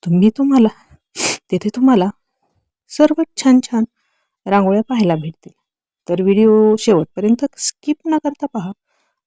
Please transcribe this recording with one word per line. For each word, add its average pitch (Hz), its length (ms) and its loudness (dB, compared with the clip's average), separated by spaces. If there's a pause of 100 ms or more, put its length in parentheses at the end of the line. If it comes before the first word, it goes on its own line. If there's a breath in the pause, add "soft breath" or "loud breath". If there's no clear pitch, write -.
तुम्ही, 180 260 2
तुम्हाला 269 380 2 (840 loud breath)
तिथे 180 240 -4
तुम्हाला 247 340 2 (800)
सर्व 302 320 2 (160)
छान 254 260 4
छान 226 200 -4 (640)
रांगोळ्या 196 440 0
पाहायला 208 260 0
भेटतील. 160 360 -12 (560)
तर 175 140 -2
व्हिडिओ 214 540 4
शेवटपर्यंत 208 720 -2 (120)
स्किप - 380 -8 (100)
न 311 120 -2
करता 294 280 -6
पहा 190 260 -10 (560)